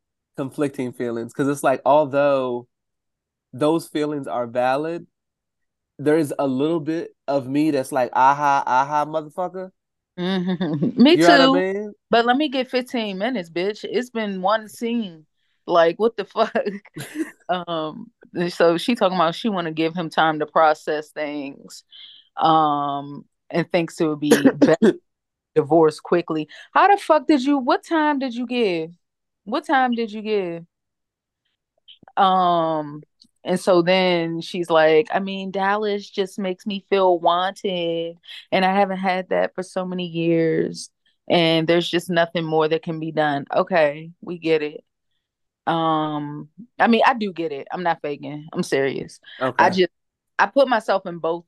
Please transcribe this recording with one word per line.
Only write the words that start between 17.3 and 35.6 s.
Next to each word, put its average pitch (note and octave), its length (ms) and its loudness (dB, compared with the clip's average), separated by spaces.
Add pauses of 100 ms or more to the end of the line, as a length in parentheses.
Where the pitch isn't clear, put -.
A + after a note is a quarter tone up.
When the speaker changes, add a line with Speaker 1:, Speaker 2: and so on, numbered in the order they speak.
Speaker 2:
Um, E3+ 600 -6 (240)
and F3 180 -2
so E3+ 240 4
she A3 160 -2
talking F#3 240 0
about E3+ 160 2
she - 160 -4
wanna E3+ 220 -4
give D#3+ 240 -2
him E3 160 -6
time D#3+ 280 2
to D3 60 -4
process D#3 640 0
things, D3 720 -10 (540)
um, C#3+ 880 0 (240)
and D#3+ 220 -2
thinks E3+ 280 -2
it F3 60 0
would D3+ 140 -2
be D3 320 4
Speaker 1:
<laughs> - 20 2
Speaker 2:
better E3 400 4 (600)
divorce D#3 440 2
quickly. D#3+ 480 -2 (260)
How E4 200 6
the G4+ 80 2
fuck D#4 260 2
did D4 160 4
you, C#4+ 140 2
what D4 260 0
time D4+ 360 0
did B3 160 -6
you B3 100 -6
give? F#3+ 460 -2 (540)
What C#4 200 -6
time C4 300 2
did A3+ 160 -4
you G#3+ 100 -10
give? F#3 440 -4 (1500)
Um, E3 840 2 (420)
and F3+ 160 -2
so F3+ 220 4
then E3+ 600 2
she's F3 280 -6
like, D#3+ 420 6
"I - 80 0
mean, F#3+ 320 -6
Dallas G3+ 580 -2